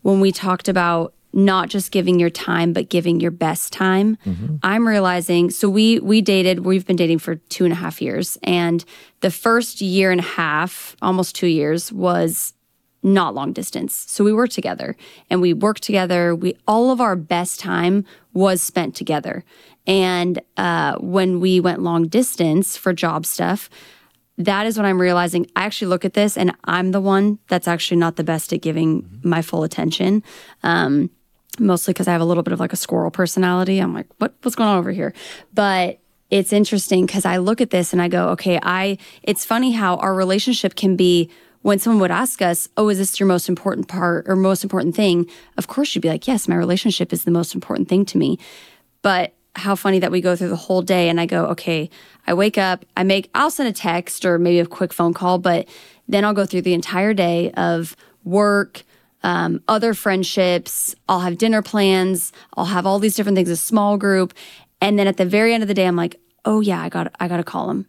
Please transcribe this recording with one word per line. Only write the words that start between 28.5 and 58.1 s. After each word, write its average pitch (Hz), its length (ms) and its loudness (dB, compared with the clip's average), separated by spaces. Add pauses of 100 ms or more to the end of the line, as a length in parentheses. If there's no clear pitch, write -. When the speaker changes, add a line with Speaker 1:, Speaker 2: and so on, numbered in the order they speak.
Speaker 1:
at - 100 -4
giving 160 400 0
Speaker 2:
Mm-hmm. 113 260 -6
Speaker 1:
my 165 140 2
full 160 220 -2
attention. 190 580 0 (400)
Um, 170 480 2 (500)
mostly 190 340 2
'cause 190 140 -2
I 175 40 2
have 170 80 2
a 165 40 2
little 170 180 2
bit 180 100 -2
of, 175 60 -4
like, 175 140 -4
a 180 40 -6
squirrel 170 360 -2
personality. 185 680 0
I'm 175 160 -2
like, - 140 -10 (100)
"What, - 240 -4
what's 247 140 -4
going 226 140 2
on 190 80 4
over 175 120 -2
here?" 160 220 -4 (400)
But 190 480 0 (300)
it's 196 220 2
interesting 202 540 2
'cause 196 180 -4
I 185 120 0
look 202 240 0
at 233 100 0
this 180 220 0
and 180 100 2
I 175 60 0
go, 175 220 0
"Okay, 180 300 0
I," 190 380 -2 (240)
it's - 220 -2
funny 247 260 0
how 202 280 0
our 190 180 0
relationship 190 580 0
can 190 220 2
be, 175 320 4 (340)
when 202 160 2
someone 220 220 4
would 185 100 2
ask 202 320 -2
us, 175 340 0
"Oh, 214 120 2
is 196 100 0
this 196 220 -2
your 196 80 4
most 175 200 2
important - 380 -4
part 175 420 -2
or 190 60 2
most 190 300 2
important 180 320 -2
thing?" 175 300 2 (300)
Of - 120 -6
course 277 260 -4
you'd 165 80 -2
be 170 60 0
like, 156 180 -2
"Yes, 247 220 0
my 175 80 0
relationship 175 560 0
is 175 100 -4
the 170 80 -2
most 170 240 0
important - 340 -4
thing 190 180 2
to - 120 -2
me." 165 180 0 (680)
But 185 320 0 (220)
how 190 200 -2
funny 190 240 2
that 180 100 0
we 180 100 0
go 180 140 0
through 175 140 -4
the 165 80 -4
whole 185 260 -2
day 175 260 2
and 170 120 0
I 170 60 0
go, 170 200 0
"Okay," 160 420 -4 (380)
I 170 80 0
wake 208 240 2
up, 185 260 -2 (120)
I 185 80 0
make, 196 300 0
I'll 294 160 2
send 262 180 -2
a 202 40 -4
text 175 520 -4
or 175 160 2
maybe 175 180 4
a 170 80 2
quick 175 260 -4
phone 170 220 0
call, 185 240 0
but 180 300 0 (400)
then 202 160 2
I'll 214 100 0
go 196 120 0
through 180 160 -4
the 180 120 2
entire 190 400 -2
day 170 380 0
of 170 420 -2 (300)